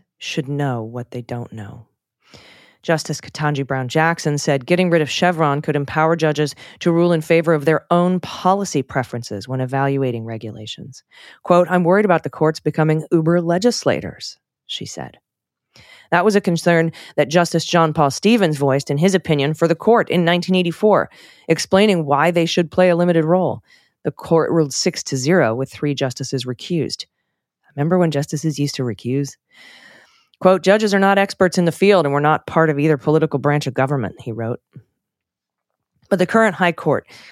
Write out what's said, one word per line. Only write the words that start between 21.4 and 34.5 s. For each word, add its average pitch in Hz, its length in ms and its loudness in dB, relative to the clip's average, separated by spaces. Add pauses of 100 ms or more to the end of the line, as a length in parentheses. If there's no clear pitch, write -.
explaining 185 560 2
why 143 260 2
they 170 140 2
should 165 260 -2
play 185 200 4
a 170 60 2
limited 170 280 2
role. 160 400 0 (380)
The 147 100 -4
court - 400 0
ruled 156 220 0
six - 300 -4
to - 120 -6
zero 131 380 2
with 131 180 -6
three 147 220 -4
justices 127 500 -6
recused. 127 640 -6 (680)
Remember 165 240 0
when 170 120 2
justices 147 480 -4
used 143 160 -4
to 135 80 -6
recuse? 127 560 -6 (1000)
Quote, 185 220 4
"Judges 202 300 4
are 202 80 2
not 196 160 4
experts 196 420 0
in 175 60 2
the 165 80 2
field 190 320 4
and 139 80 0
we're 143 80 0
not 151 260 2
part 160 220 2
of 143 100 0
either 147 200 2
political 151 400 0
branch 147 280 0
of 127 60 -4
government," 131 480 -2
he 120 100 -10
wrote. 113 300 -6 (1500)